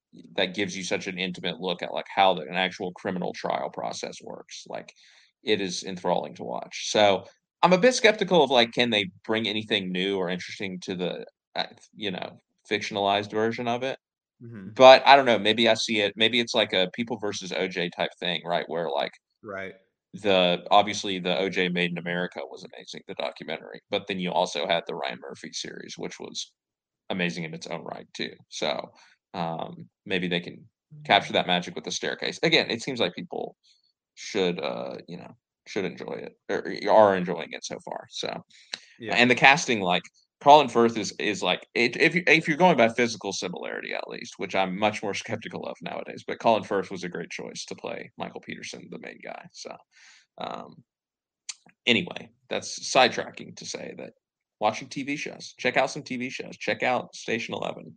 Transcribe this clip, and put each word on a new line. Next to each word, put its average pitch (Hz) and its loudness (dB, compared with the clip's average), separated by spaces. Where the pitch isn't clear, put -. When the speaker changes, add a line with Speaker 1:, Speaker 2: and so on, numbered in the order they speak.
Speaker 1:
that 92 0
gives 98 -4
you 90 -8
such 92 -4
an 92 -8
intimate 90 -4
look 90 -4
at, - -8
like, 80 -6
how 95 6
the, 82 -8
an 78 -8
actual 92 -4
criminal 92 -6
trial - -4
process - -8
works. - -16
Like, - -12
it 107 2
is 92 -4
enthralling 87 -4
to - -12
watch. - -8
So 101 4
I'm 175 6
a 185 6
bit 247 6
skeptical 185 4
of, 135 4
like, 117 6
can 123 2
they 101 0
bring 110 -2
anything 104 -2
new 95 0
or 90 -2
interesting 92 -6
to 98 -6
the, 90 -4
uh, 92 -4
you 104 -8
know, - -10
fictionalized 104 0
version 113 -2
of 120 -2
it. 131 -6
Speaker 2:
Mm-hmm. 117 -16
Speaker 1:
But 131 12
I 139 12
don't 135 6
know. 117 6
Maybe 110 2
I 110 6
see 113 0
it. 101 0
Maybe 113 2
it's 117 -2
like 107 2
a 92 2
People 117 -6
versus 101 -6
O 92 -2
J 90 -4
type 87 -4
thing, 87 -2
right? 85 -2
Where, 80 -4
like, 69 -2
Speaker 2:
Right. 95 -10
Speaker 1:
the, 92 2
obviously 101 2
the 87 0
O 98 0
J 92 0
Made 87 0
in 85 -8
America 87 -6
was - -18
amazing, - -18
the 95 -10
documentary, 69 -10
but 98 -4
then 101 -4
you 90 -2
also 80 0
had 85 0
the 85 -6
Ryan 67 -8
Murphy - -14
series, - -12
which - -10
was - -12
amazing 90 -4
in 80 -10
its 85 -14
own 80 -8
right - -12
too. - -8
So, - -4
um, - -8
maybe 92 -2
they 87 0
can - -14
capture 101 4
that 87 2
magic 90 -2
with 78 -10
The 90 -8
Staircase. 73 -6
Again, 160 2
it 120 -4
seems 123 -4
like 87 -2
people - -10
should, 90 -2
uh, 62 -6
you 85 -12
know, - -16
should 101 -4
enjoy - -8
it - -12
or, - -2
or 98 8
are 101 10
enjoying 85 -4
it - -12
so - -10
far. - -10
So, - -8
Speaker 2:
Yeah. 104 -4
Speaker 1:
and 123 6
the 123 6
casting, 135 6
like, 90 0
Colin 143 10
Firth 117 4
is, 95 -4
is 98 -2
like, 90 0
it, 117 2
if 156 2
you, 175 0
if 156 4
you're 165 0
going 180 6
by 117 6
physical 113 -2
similarity, 53 -8
at - -8
least, - -14
which 92 -6
I'm 95 0
much 107 0
more 101 -4
skeptical - -8
of - -8
nowadays, - -10
but - -8
Colin 110 4
Firth 95 -2
was 90 -10
a 90 -6
great 87 -8
choice - -10
to - -12
play - -10
Michael - -10
Peterson, - -14
the - -12
main - -16
guy. - -14
So, - -16
um, - -12
anyway, - 0
that's - -8
sidetracking - 0
to - -16
say - -10
that - -14
watching 110 -2
T 139 -10
V 143 -6
shows, - -12
check 123 -2
out 139 2
some 151 -10
T 131 -8
V 123 -6
shows, - -12
check 107 -4
out 123 -2
Station 113 -6
Eleven - -8